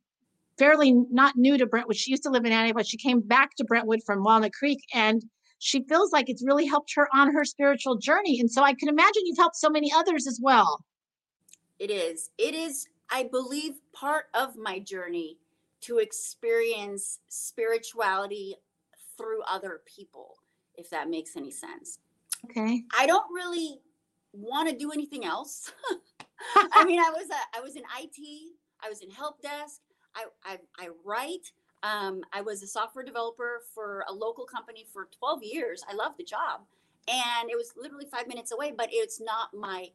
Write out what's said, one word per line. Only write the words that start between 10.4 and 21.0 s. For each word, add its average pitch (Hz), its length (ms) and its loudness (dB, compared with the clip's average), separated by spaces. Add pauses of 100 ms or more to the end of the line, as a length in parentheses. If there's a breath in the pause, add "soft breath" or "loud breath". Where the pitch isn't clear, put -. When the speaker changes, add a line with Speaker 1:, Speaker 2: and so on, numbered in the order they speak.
Speaker 1:
well. 220 420 6 (960)
Speaker 2:
It 202 100 -6
is. 170 480 -4
It 269 160 0
is, 320 340 -6 (220)
I 262 140 -2
believe, 262 500 -6 (200)
part 294 320 -2 (100)
of 240 200 -2
my 214 220 -8
journey 175 600 -10 (440)
to 240 160 -4
experience 220 1200 -4 (100)
spirituality 208 1300 -4 (600)
through 220 320 -8
other 185 360 -8
people, - 500 -20 (400)
if - 160 -20
that 156 180 -6